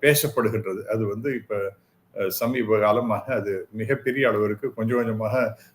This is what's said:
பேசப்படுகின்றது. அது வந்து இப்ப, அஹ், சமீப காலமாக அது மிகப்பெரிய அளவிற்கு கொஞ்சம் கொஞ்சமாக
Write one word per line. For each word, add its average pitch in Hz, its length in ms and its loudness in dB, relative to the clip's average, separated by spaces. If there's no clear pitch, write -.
பேசப்படுகின்றது. 113 840 2
அது 110 220 -2
வந்து 120 280 -4
இப்ப, 107 200 -8
அஹ், 101 120 -2
சமீப 113 520 0
காலமாக 107 540 2
அது 101 380 -4
மிகப்பெரிய 127 580 0
அளவிற்கு 107 440 0
கொஞ்சம் 117 240 0
கொஞ்சமாக 113 600 0